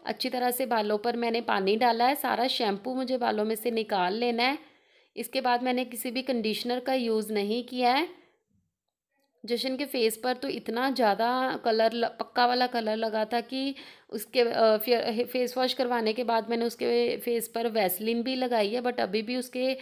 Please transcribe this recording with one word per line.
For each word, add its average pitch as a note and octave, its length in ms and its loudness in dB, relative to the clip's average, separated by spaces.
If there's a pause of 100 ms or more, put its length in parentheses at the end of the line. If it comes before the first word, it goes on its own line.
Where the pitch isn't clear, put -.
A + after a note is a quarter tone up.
अच्छी B3 240 -4
तरह B3 200 0
से B3+ 160 -2
बालों G#3+ 320 0
पर A#3 180 -2
मैंने A#3 240 0
पानी G#3 360 2
डाला A#3 300 4
है, C#4 80 4
सारा A#3+ 340 0
शैम्पू A3+ 460 -2
मुझे B3+ 240 -2
बालों G#3+ 260 0
में A3 100 0
से A3+ 160 -4
निकाल G#3 440 0
लेना A#3 280 0
है। C4+ 160 2 (580)
इसके A#3+ 240 -4
बाद A#3+ 220 2
मैंने B3+ 220 0
किसी A#3+ 260 -6
भी B3+ 120 -4
कंडीशनर A#3+ 580 -2
का C4 140 -2
यूज़ A3 380 0
नहीं G#3+ 320 0
किया B3 300 2
है। E4 140 2 (1400)
जशन A#3+ 300 -2
के C#4+ 80 -4
फेस A3+ 320 0
पर B3+ 180 -2
तो C4 140 -6
इतना A#3 420 -2
ज़्यादा A#3+ 760 2
कलर A3 280 4
ल-, A3+ 160 0
पक्का - 380 0
वाला B3 200 2
कलर A3+ 300 -2
लगा A3 280 -2
था A#3 160 -2
कि C4 340 -4 (360)
उसके, A#3 300 -2
अ, A3+ 360 4
फे-, A#3 500 0
फेस B3 320 -2
वॉश B3+ 160 0
करवाने A#3 380 0
के A#3+ 120 -2
बाद A3+ 260 0
मैंने A#3 140 0
उसके A#3+ 520 0
फेस A3+ 320 -2
पर A#3 200 -4
वैसलीन A3 540 0
भी C4 120 -2
लगाई A#3+ 340 0
है, A#3+ 140 -2
but A#3 180 -2
अभी G#3+ 220 0
भी B3 140 -4
उसके B3+ 460 -2